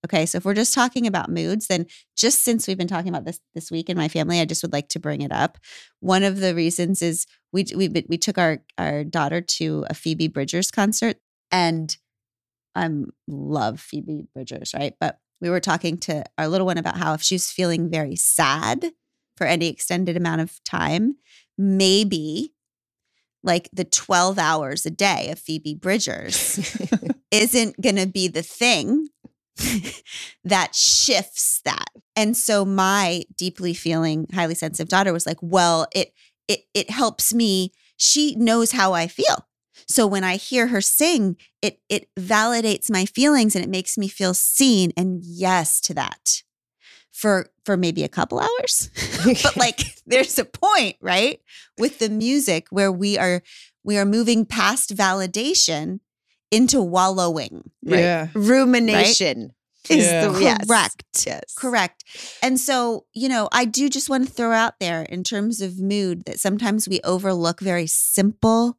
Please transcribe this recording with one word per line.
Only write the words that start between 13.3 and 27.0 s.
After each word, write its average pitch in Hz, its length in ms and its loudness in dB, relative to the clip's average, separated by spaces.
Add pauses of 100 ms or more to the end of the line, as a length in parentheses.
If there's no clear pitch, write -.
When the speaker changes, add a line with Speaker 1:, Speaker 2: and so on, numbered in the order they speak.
Speaker 1:
Phoebe 151 540 -10
Bridgers, - 400 -12
right? 143 260 -6
But - 200 -4 (200)
we 175 120 -4
were 180 80 0
talking 170 400 -2
to 151 240 -6 (140)
our 156 100 -2
little 185 180 0
one 175 140 0
about - 180 -4
how 156 160 -2
if 156 80 -4
she's - 300 0
feeling 170 380 -2
very 156 260 -4
sad 156 800 0 (440)
for 175 80 -2
any 170 220 0
extended 175 500 -2
amount 165 240 -2
of - 220 -8
time, 175 540 -2 (420)
maybe, 190 920 2 (920)
like, 175 280 -2
the 185 140 -6
twelve 185 540 0
hours 156 480 -2
a 165 40 -6
day 190 380 -2
of 156 80 -8
Phoebe 151 380 -8
Bridgers - 1000 -4 (300)